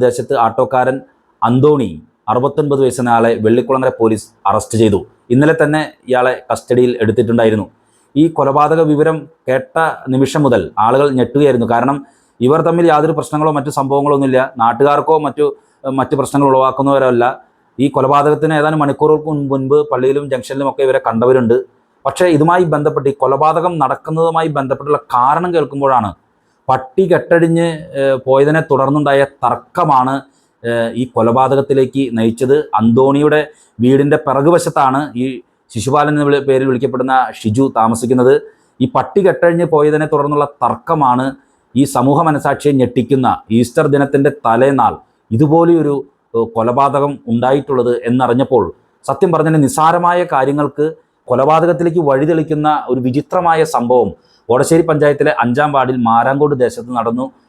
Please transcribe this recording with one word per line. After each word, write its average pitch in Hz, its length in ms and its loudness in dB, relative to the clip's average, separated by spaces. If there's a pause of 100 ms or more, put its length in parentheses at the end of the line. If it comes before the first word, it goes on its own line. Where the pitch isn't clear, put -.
ദേശത്ത് 123 300 -2 (100)
ആട്ടോക്കാരൻ 127 520 0 (440)
അന്തോണി, 131 480 2 (400)
അറുപത്തൊൻപത് 139 540 -2
വയസ്സെന്നയാളെ 117 500 0 (120)
വെള്ളിക്കുളങ്ങര 123 460 0 (100)
പോലീസ് 110 260 0 (220)
അറസ്റ്റ് 107 320 -2
ചെയ്തു. 98 180 2 (340)
ഇന്നലെ 151 300 2
തന്നെ 151 180 0 (280)
ഇയാളെ 127 260 0 (140)
കസ്റ്റഡിയിൽ 123 520 0
എടുത്തിട്ടുണ്ടായിരുന്നു. 110 640 0 (480)
ഈ 143 80 2 (140)
കൊലപാതക 147 440 2 (100)
വിവരം 151 260 0 (320)
കേട്ട 131 300 -4 (340)
നിമിഷം 135 320 0
മുതൽ 117 180 2 (220)
ആളുകൾ 135 220 2 (100)
ഞെട്ടുകയായിരുന്നു. 123 560 0
കാരണം 127 240 0 (440)
ഇവർ 127 260 2
തമ്മിൽ 170 240 2
യാതൊരു 156 260 2
പ്രശ്നങ്ങളോ 151 400 -2
മറ്റു 143 220 -6
സംഭവങ്ങളോ 139 380 0
ഒന്നുമില്ല. 135 220 0 (220)
നാട്ടുകാർക്കോ 139 640 2
മറ്റു, 147 220 -2 (520)
മറ്റു 131 220 -2
പ്രശ്നങ്ങൾ 139 300 0
ഉളവാക്കുന്നവരല്ല. 131 760 2 (540)
ഈ 131 80 2 (100)
കൊലപാതകത്തിന് 143 640 2
ഏതാനും 156 220 0
മണിക്കൂറുകൾക്ക് 151 480 0
മുൻ-, 143 200 -4
മുൻപ് 135 260 0 (140)
പള്ളിയിലും 135 420 0
ജംഗ്ഷനിലും 135 380 -6
ഒക്കെ 139 160 -4
ഇവരെ 131 220 2
കണ്ടവരുണ്ട്. 120 480 2 (480)
പക്ഷേ 156 220 0 (100)
ഇതുമായി 170 280 2 (100)
ബന്ധപ്പെട്ട്, 147 380 -2
ഈ - 100 -14
കൊലപാതകം 156 600 0
നടക്കുന്നതുമായി 160 760 -2
ബന്ധപ്പെട്ടുള്ള 139 420 -4 (160)
കാരണം 156 400 0
കേൾക്കുമ്പോഴാണ് 135 540 0 (580)
പട്ടി 135 440 -2
കെട്ടഴിഞ്ഞ്, 165 540 2 (340)
ഏഹ്, 135 160 0 (100)
പോയതിനെ 143 440 2
തുടർന്നുണ്ടായ 139 560 2 (180)
തർക്കമാണ്, 143 720 -2 (480)
ഏഹ്, 117 280 -4 (100)
ഈ 127 40 -4 (120)
കൊലപാതകത്തിലേക്ക് 131 880 0 (140)
നയിച്ചത്. 117 380 0 (240)
അന്തോണിയുടെ 139 640 2 (420)
വീടിൻ്റെ 143 440 2
പിറകുവശത്താണ് 143 760 0 (200)
ഈ 131 40 -2 (480)
ശിശുപാലൻ 147 400 0
എന്ന 147 120 0
വിളി-, 143 220 2
പേരിൽ 131 200 2
വിളിക്കപ്പെടുന്ന 127 460 -2 (240)
ഷിജു 113 260 0 (140)
താമസിക്കുന്നത്. 123 560 2 (460)
ഈ 127 140 0
പട്ടി - 300 -2
കെട്ടഴിഞ്ഞ് 170 480 2
പോയതിനെ 151 400 2
തുടർന്നുള്ള 147 340 0 (160)
തർക്കമാണ് 127 640 0 (500)
ഈ 127 80 2 (120)
സമൂഹ 135 240 2 (100)
മനസാക്ഷിയെ 143 520 -2
ഞെട്ടിക്കുന്ന 123 480 0 (280)
ഈസ്റ്റർ 123 380 0
ദിനത്തിൻ്റെ 143 360 0 (160)
തലേനാൾ 117 480 2 (420)
ഇതുപോലെയൊരു, 156 600 2 (400)
ഏഹ്, 113 100 0 (100)
കൊലപാതകം 139 560 0 (200)
ഉണ്ടായിട്ടുള്ളത് 127 600 0 (180)
എന്നറിഞ്ഞപ്പോൾ 123 540 0 (400)
സത്യം 170 300 -2
പറഞ്ഞാൽ 156 320 2
നിസ്സാരമായ 175 540 0 (140)
കാര്യങ്ങൾക്ക് 143 520 -2 (420)
കൊലപാതകത്തിലേക്ക് 160 800 2
വഴിതെളിക്കുന്ന 151 600 0 (220)
ഒരു 127 160 -2
വിചിത്രമായ 160 540 -2 (160)
സംഭവം 120 340 2 (380)
ഓടശ്ശേരി 143 420 2
പഞ്ചായത്തിലെ 147 420 0 (100)
അഞ്ചാം 131 340 0
വാർഡിൽ 131 200 0 (120)
മാരാങ്കോട് 135 460 2 (100)
ദേശത്ത് 117 340 -4
നടന്നു 120 260 -4 (240)